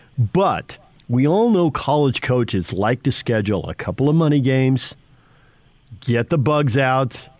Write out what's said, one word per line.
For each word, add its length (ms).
but 600
we 180
all 240
know 220
college 500
coaches 520
like 300
to 100
schedule 560
a 40
couple 360
of 80
money 240
games, 560
get 280
the 80
bugs 400
out, 520